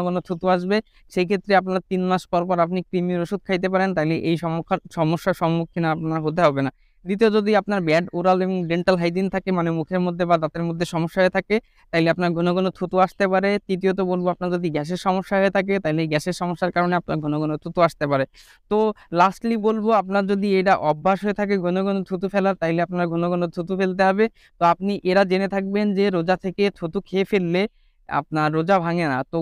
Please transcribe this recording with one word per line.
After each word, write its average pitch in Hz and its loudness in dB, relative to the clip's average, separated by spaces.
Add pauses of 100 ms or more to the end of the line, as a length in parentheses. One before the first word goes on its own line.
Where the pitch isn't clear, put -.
ঘন 180 -2
থুতু 175 -6
আসবে। 185 2 (340)
সেই 180 0
ক্ষেত্রে 196 -2
আপনার 185 0
তিন 185 -2
মাস 185 0
পর 175 0
পর 185 0
আপনি 175 0
কৃমির 180 -2
ওষুধ 185 -4
খাইতে 185 -2
পারেন, 190 0
তাইলে 160 0
এই 170 0
সমস্যা-, 165 -4
সমস্যার 170 0
সম্মুখীন 165 -2
আপনার 160 -2
হতে 156 -2
হবে 143 4
না। 135 -2 (340)
দ্বিতীয়, 202 2
যদি 208 2
আপনার 202 0
ব্যাড 165 2
ওরাল 185 2
এবং 185 -2 (100)
ডেন্টাল 175 2
হাইজিন 175 0
থাকে, 190 -4
মানে 170 0
মুখের 165 -2
মধ্যে 180 -2
বা 170 4
দাঁতের 160 -4
মধ্যে 170 -4
সমস্যা 165 -2
হয়ে 185 4
থাকে, 190 -2 (380)
তাইলে 165 2
আপনার 170 0
ঘন 170 0
ঘন 185 0
থুতু 180 -6
আসতে 185 2
পারে। 190 2 (100)
তৃতীয়ত 190 -2
বলবো, 180 -2
আপনার 180 -4
যদি 175 -2
গ্যাসের 151 -4
সমস্যা 190 -2
হয়ে 190 4
থাকে, 196 0
তাইলে 156 0
এই 160 -2
গ্যাসের 156 -2
সমস্যার 175 -4
কারণে 175 0
আপনার 160 -4
ঘন 147 -4
ঘন 156 -2
থুতু 170 -6
আসতে 156 2
পারে। 139 0 (460)
তো 208 2 (340)
লাস্টলি 190 2
বলবো, 220 0
আপনার 196 2
যদি 202 0 (100)
এটা 190 4
অভ্যাস 151 0
হয়ে 208 -2
থাকে 202 0
ঘন 175 0
ঘন 196 0
থুতু 190 -4
ফেলার, 190 0
তাইলে 165 -2
আপনার 175 -2
ঘন 165 -2
ঘন 175 0
থুতু 170 -6
ফেলতে 190 0
হবে। 196 2 (360)
তো - 4
আপনি 185 2 (100)
এরা 180 4
জেনে 190 0
থাকবেন 196 -2 (100)
যে 196 2
রোজা 185 0
থেকে 196 -4
থুতু 170 -6
খেয়ে 190 -2
ফেললে 180 0 (480)
আপনার 151 -2
রোজা 160 2
ভাঙে 170 -2
না। 135 -2
তো - -6